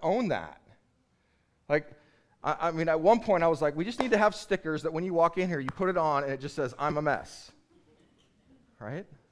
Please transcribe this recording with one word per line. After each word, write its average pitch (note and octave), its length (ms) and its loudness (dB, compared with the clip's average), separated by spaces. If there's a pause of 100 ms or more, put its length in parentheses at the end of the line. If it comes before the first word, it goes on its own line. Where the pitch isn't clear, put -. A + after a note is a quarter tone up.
own G#3 240 0
that. E2 340 -4 (1080)
Like, D3+ 240 0 (520)
I, D3+ 240 -2
I E3+ 60 0
mean, D#3+ 140 0
at D#3+ 140 2
one A3 180 6
point F#3+ 240 2
I E3 40 4
was D#3+ 120 2
like, D3 160 0
"We E3 80 -4
just A#3 160 -6
need B3+ 120 2
to G#3 80 4
have G#3 160 4
stickers D#3 480 -4
that C3 100 -4
when E3 100 -4
you F#3 120 -4
walk E3+ 240 4
in F#3 100 0
here, D#3 100 -2
you C3+ 100 -4
put F#3 200 -2
it F3+ 80 0
on, D3 260 2
and C#3 80 -2
it C3+ 80 -4
just C#3 160 -10
says, C3 220 -2
'I'm D3 200 -2
a D3+ 40 0
mess.'" - 500 -4 (1300)
Right? C3+ 280 -10 (240)